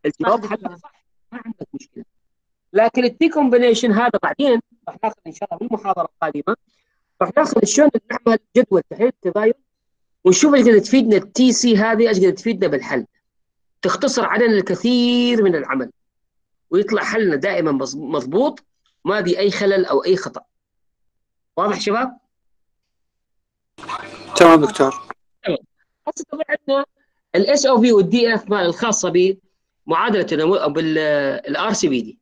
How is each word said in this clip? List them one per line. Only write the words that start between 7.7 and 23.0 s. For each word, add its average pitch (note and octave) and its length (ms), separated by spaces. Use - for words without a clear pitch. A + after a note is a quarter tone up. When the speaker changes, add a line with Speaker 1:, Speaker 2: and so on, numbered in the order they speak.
Speaker 1:
نعمل A3+ 280
جدول F#3+ 340
تحليل A3 180
التباين، G#3+ 440
ونشوف C#4 300
ايش A#3+ 120
قد G#3+ 140
تفيدنا A#3 360
التي B3 360
سي A#3 240
هذه، A3+ 320
ايش G#3 100
قد F3+ 160
تفيدنا F#3+ 360
بالحل. B2+ 360
تختصر A#3 420
علينا A#3 280
الكثير A#3+ 880
من F3 140
العمل، C3 360
ويطلع G3+ 320
حلنا G3+ 340
دائمًا E3 360
مظ-، C3+ 100
مضبوط، D3+ 680
ما G3+ 160
بي F3+ 180
أي G3+ 120
خلل G3 360
أو - 180
أي F3+ 120
خطأ. - 280
واضح G3+ 240
شباب؟ B3 380